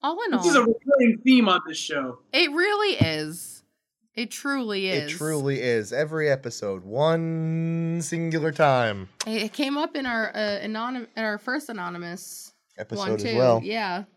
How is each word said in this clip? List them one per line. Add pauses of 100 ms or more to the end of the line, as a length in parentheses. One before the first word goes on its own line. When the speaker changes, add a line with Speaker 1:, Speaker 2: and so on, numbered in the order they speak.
Speaker 1:
All
in
Speaker 2:
This
is
Speaker 1:
all,
Speaker 2:
a
recurring
theme
on
this
show. (140)
Speaker 1:
it
really
is. (520)
It
truly
Speaker 3:
It
Speaker 1:
is.
Speaker 3:
truly
is.
Every
episode,
one
singular
time. (160)
Speaker 1:
It,
it
came
up
in
our,
uh,
anonym-,
in
our
first
anonymous (260)
Speaker 3:
Episode
Speaker 1:
one,
Speaker 3:
as
Speaker 1:
too.
Speaker 3:
well.
Speaker 1:
Yeah. (120)